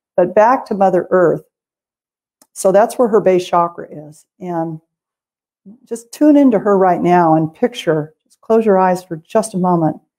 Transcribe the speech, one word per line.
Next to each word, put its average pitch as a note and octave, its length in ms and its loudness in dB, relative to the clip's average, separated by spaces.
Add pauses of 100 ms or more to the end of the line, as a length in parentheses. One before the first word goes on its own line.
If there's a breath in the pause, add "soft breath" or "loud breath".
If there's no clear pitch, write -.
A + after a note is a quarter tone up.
(160)
But F3+ 180 -2
back A#3+ 320 2
to A3+ 80 -8
Mother F#3+ 360 0
Earth. D#3+ 320 0 (1120)
So F#3+ 180 -2
that's A3 260 0
where B3 100 0
her G3+ 120 2
base F3+ 260 0
chakra E3+ 440 -4
is. D3+ 340 -20 (160)
And E3 400 -8 (1040)
just A#3 260 -12
tune D4 280 2
into B3+ 200 2
her G3+ 200 0
right F3+ 240 0
now F3 320 2
and D#3+ 180 -2
picture, D#3 600 -4 (100)
just - 160 -20
close A3+ 240 0
your G3+ 140 2
eyes F#3 260 0
for E3+ 120 -12
just G#3+ 360 -4
a F#3+ 60 -6
moment E3+ 420 -2 (180)